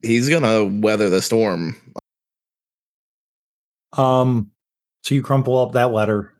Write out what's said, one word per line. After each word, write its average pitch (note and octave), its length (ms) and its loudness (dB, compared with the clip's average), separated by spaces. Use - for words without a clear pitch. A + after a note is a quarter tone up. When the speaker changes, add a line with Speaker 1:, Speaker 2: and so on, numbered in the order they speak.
Speaker 1:
he's A#2 280 0
gonna A2+ 360 2
weather G#2 440 0
the F#2 120 2
storm. F#2 540 -2
Speaker 2:
Um, B2+ 580 0
so - 120 -2
you C3+ 60 2
crumple C3 360 0
up B2 160 0
that B2+ 180 2
letter G#2+ 480 -2